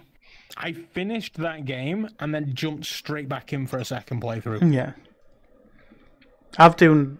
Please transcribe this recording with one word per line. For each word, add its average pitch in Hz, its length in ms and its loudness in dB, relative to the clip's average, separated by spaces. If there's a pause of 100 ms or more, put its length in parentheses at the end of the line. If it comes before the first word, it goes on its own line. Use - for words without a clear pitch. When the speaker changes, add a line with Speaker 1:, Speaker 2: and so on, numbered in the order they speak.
(560)
Speaker 1:
I 170 160 -10
finished 185 680 -8
that 160 280 -6
game 139 420 -6 (120)
and 151 140 -4
then 147 200 -4
jumped 151 320 -6
straight 147 420 -8
back 131 240 -10
in 135 160 -4
for 131 100 -6
a 123 60 -6
second 123 380 -8
playthrough. 113 520 0
Speaker 2:
Yeah. 135 200 -2 (1600)
I've 165 200 10
doing, 147 420 6